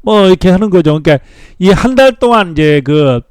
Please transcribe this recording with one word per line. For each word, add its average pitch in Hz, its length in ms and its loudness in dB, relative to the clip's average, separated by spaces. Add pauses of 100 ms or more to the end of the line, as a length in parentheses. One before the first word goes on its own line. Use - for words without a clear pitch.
뭐 214 260 0
이렇게 185 220 2
하는 190 200 0
거죠. 156 300 0
그러니까 147 240 -2 (360)
이 185 100 0
한 233 260 0
달 262 180 2
동안 220 380 -2
이제 151 320 0
그 139 460 -2